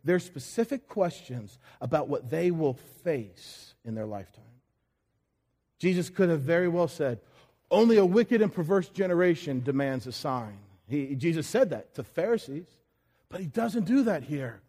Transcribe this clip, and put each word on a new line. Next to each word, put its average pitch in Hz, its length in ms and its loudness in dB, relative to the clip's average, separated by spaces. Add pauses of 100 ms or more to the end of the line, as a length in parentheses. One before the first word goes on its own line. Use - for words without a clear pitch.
their 170 160 2
specific 226 680 -6
questions 123 680 -4 (220)
about 127 280 -2
what 127 220 -4
they 170 200 0
will 160 240 0
face - 1000 -8 (100)
in 113 100 -8
their 107 120 -6
lifetime. 101 380 -12 (1400)
Jesus 180 240 2
could 180 220 2
have 160 100 0
very 170 260 2
well 175 220 0
said, 127 320 -4 (500)
"Only 220 280 8
a 196 80 8
wicked 220 340 4
and 208 100 4
perverse 180 380 0
generation 175 720 0
demands 135 440 -2
a 127 60 -10
sign." 117 440 -6 (320)
He, 143 260 -4
Jesus 160 320 0
said 247 240 2
that 113 260 -10
to 135 60 -10
Pharisees, 175 640 -4 (640)
but 180 140 -12
he 180 40 -6
doesn't 220 380 -2
do 254 200 2
that 185 180 0
here. 127 460 -8